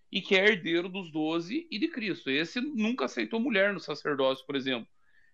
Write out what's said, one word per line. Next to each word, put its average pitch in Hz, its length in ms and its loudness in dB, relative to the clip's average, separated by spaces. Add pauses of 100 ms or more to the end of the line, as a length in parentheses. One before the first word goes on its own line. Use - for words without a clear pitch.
(100)
e 202 120 -2
que - 120 2
é 190 120 8
herdeiro 170 420 2
dos 180 240 -8
doze 165 580 -2
e 208 80 -6
de 320 100 0
Cristo. 202 420 -6
Esse 156 320 0
nunca 254 420 0
aceitou 226 340 -2
mulher 208 360 2
no 170 60 -6
sacerdócio, 139 640 0
por 143 100 -2
exemplo, 127 320 -2 (460)